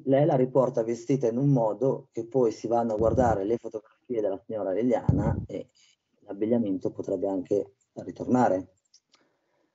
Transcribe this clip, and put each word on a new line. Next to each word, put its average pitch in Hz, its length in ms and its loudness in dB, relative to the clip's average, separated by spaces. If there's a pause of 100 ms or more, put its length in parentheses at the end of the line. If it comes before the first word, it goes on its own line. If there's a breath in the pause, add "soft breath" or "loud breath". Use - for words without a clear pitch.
lei 135 220 4
la 160 100 2
riporta 123 460 2
vestita 120 440 -2
in 113 120 0
un 143 100 2
modo 117 640 0
che 113 140 -8
poi 120 260 2
si - 140 -10
vanno 117 260 0
a 107 60 -2
guardare 110 460 2
le 110 120 0
fotografie - 640 -8
della 98 240 -4
signora 101 280 -4
Liliana 104 720 0
e - 240 -12 (540 soft breath)
l'abbigliamento 101 680 -2
potrebbe 95 380 -4
anche 95 460 -2 (200)
ritornare. 95 800 -2 (1000)